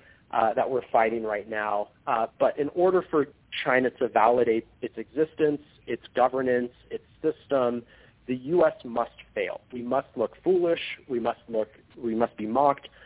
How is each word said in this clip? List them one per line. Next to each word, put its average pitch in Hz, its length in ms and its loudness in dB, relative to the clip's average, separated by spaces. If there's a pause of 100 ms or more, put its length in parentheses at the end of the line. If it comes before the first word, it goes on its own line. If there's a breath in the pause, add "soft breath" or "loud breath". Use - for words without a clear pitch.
(320 soft breath)
uh, 113 220 2
that 123 160 -2
we're 127 220 -4
fighting 113 320 2
right 107 260 -6
now. 107 400 -4 (160)
Uh, 113 220 0 (120)
but 131 200 2
in 147 160 -2
order 180 340 2
for 143 180 2 (360)
China 127 280 2
to - 160 -2
validate 117 600 4 (140)
its - 160 -10
existence, 147 640 -2 (260)
its 123 160 -8 (120)
governance, 127 560 0 (200)
its - 140 -10 (160)
system, 127 640 -2 (440 soft breath)
the 127 80 -4
U 156 300 2
S 151 80 2 (120)
must 117 260 -4 (220)
fail. 95 280 -6 (120)
We 123 80 -10
must 127 340 -2
look 113 180 -2 (100)
foolish. 175 360 2 (280)
We 123 120 -4
must 113 280 -4
look, 110 220 -4 (280)
we 117 160 -4
must 113 240 -2
be 110 80 -8
mocked. 139 420 0 (180 loud breath)